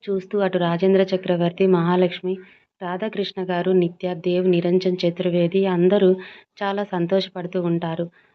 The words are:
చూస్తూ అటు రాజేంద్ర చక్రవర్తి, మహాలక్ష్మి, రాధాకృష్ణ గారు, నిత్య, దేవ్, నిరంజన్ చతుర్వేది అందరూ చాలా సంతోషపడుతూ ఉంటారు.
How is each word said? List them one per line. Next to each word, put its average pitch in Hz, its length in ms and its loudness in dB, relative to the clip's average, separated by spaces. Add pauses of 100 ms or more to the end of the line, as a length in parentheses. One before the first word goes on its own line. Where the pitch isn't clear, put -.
చూస్తూ 190 340 -4
అటు 185 200 0
రాజేంద్ర 175 440 2
చక్రవర్తి, 180 640 -2
మహాలక్ష్మి, 180 680 2 (460)
రాధాకృష్ణ 190 600 -6
గారు, 180 300 0
నిత్య, 180 420 2
దేవ్, 180 340 0
నిరంజన్ 180 500 2
చతుర్వేది 175 680 0
అందరూ 185 440 4 (460)
చాలా 196 280 -6
సంతోషపడుతూ 185 800 -4
ఉంటారు. 170 420 -4 (300)